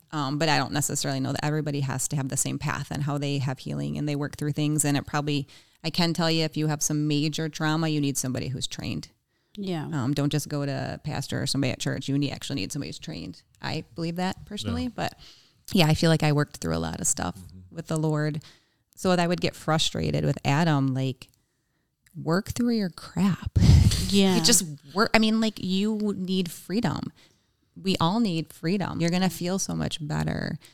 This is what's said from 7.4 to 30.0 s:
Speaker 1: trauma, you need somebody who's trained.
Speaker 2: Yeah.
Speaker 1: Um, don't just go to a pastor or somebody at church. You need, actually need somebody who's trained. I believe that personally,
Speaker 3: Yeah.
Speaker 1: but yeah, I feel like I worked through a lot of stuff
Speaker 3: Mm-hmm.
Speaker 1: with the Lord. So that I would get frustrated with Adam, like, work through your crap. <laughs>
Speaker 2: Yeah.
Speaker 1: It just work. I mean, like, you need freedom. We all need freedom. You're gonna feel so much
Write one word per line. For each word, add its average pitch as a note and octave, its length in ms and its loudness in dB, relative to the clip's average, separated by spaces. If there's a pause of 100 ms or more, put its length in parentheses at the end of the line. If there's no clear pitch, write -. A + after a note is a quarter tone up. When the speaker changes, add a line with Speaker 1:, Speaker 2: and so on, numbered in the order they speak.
Speaker 1:
trauma, D#3 400 0
you D3+ 120 0
need C#3 160 0
somebody B2+ 320 -4
who's - 180 -6
trained. - 420 -6 (480)
Speaker 2:
Yeah. F#3 280 -4
Speaker 1:
Um, C#3+ 280 -2
don't D3 180 0
just D3 180 0
go C#3+ 160 -4
to C#3 60 -4
a C3+ 320 -6
pastor - 380 -4
or C3+ 60 -2
somebody C3+ 240 0
at - 80 -6
church. C3+ 300 -4
You C#3 80 0
need, C#3+ 140 0
actually - 260 -8
need G2 140 -6
somebody - 180 -8
who's - 100 -12
trained. E3 420 -12 (200)
I D#3+ 220 -6 (120)
believe E3+ 220 -4
that F3+ 280 -4
personally, G#3+ 380 -4
Speaker 3:
Yeah. B3+ 120 -4
Speaker 1:
but - 180 -6 (600)
yeah, E3+ 140 6
I D#3 60 4
feel E3 160 2
like D#3+ 140 4
I D3+ 80 4
worked D3 260 0
through - 180 -4
a E2 40 -2
lot E2 220 -6
of - 60 -2
stuff - 300 -2
Speaker 3:
Mm-hmm. - 380 -20
Speaker 1:
with E3 120 -10
the E3 100 -2
Lord. D3+ 440 0 (540)
So - 140 0
that F3+ 100 4
I E3+ 80 2
would E3+ 140 0
get - 140 -2
frustrated D#3 680 0
with C#3+ 200 2
Adam, C#3 480 4
like, C3 340 -2 (960)
work E3 280 0
through A#3+ 260 0
your G3+ 140 0
crap. - 720 0
<laughs> - 40 8 (460)
Speaker 2:
Yeah. G3 220 6
Speaker 1:
It - 80 2
just A3+ 220 6 (280)
work. F#3 200 4
I A3+ 60 8
mean, A3 200 4
like, A3 140 2 (100)
you G#3 540 0
need F#3 340 0
freedom. - 600 -4 (680)
We F3+ 200 0
all F3 180 2
need E3 320 0
freedom. E3 480 -2
You're E3 100 2
gonna F3+ 200 2
feel F3 280 -2
so F3+ 160 -4
much D#3 320 -4